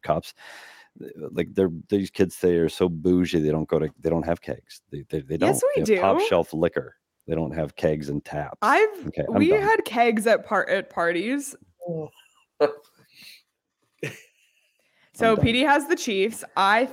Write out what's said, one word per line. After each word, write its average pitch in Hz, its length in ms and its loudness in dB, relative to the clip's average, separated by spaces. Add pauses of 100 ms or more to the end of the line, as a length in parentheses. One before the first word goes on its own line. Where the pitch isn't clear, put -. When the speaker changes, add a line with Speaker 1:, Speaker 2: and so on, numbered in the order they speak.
Speaker 1:
cups. - 320 -2 (840)
Like, 82 380 -6
they're, 95 160 2 (180)
these 98 200 0
kids, - 300 0
they 87 180 4
are 82 120 2
so - 180 0
bougie, 87 540 2
they 76 100 2
don't 78 160 0
go 80 120 0
to, 76 100 -2 (100)
they 80 100 -2
don't 80 160 0
have 82 140 -2
kegs. - 420 -12 (100)
They, - 180 -10
they, 160 100 -4
they 135 220 -6
Speaker 2:
Yes, - 180 2
Speaker 1:
don't. 554 160 2
Speaker 2:
we 453 80 2
Speaker 1:
They 208 120 4
have 190 240 4
Speaker 2:
do. - 0 -
Speaker 1:
top 440 100 0
shelf 85 240 0
liquor. 78 420 -2 (300)
They 80 100 -4
don't 78 200 -2
have 78 220 -6
kegs 78 320 -6
and 73 140 -6
taps. - 380 -10
Speaker 2:
I've, 349 460 0
Speaker 1:
Okay, - 220 -6
I'm 226 60 -4
Speaker 2:
we 302 120 4
Speaker 1:
done. 403 140 2
Speaker 2:
had 440 240 0
kegs 226 420 2
at 202 180 2
par-, 196 240 -2
at 190 200 -2
parties. 185 680 -2 (320)
Speaker 3:
<laughs> - 720 -14 (2500)
Speaker 2:
So 226 160 2
Speaker 1:
I'm 214 40 6
done. - 100 2
Speaker 2:
P 226 60 4
D 247 100 2
has 285 260 4
the 349 80 2
Chiefs. 220 480 -2 (140)
I 214 360 4